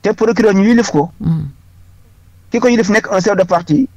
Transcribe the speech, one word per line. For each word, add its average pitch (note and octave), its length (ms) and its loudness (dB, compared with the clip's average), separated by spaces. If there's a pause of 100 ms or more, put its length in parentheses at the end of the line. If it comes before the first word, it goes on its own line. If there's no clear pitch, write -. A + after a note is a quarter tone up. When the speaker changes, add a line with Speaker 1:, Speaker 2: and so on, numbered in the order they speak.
Speaker 1:
Te G3+ 120 -2
procureur G#3+ 400 0
ñu F#3+ 140 2
yilif A#3 240 2
ko. - 180 -2 (120)
Speaker 2:
Mm-hmm. D#3+ 240 -2 (1040)
Speaker 1:
Ki A#3 80 -2
ko B3 80 0
yilif A3+ 220 0
nekk B3 220 -2
un F#3+ 80 0
chef G3+ 160 0
de F#3+ 80 0
parti E3+ 540 0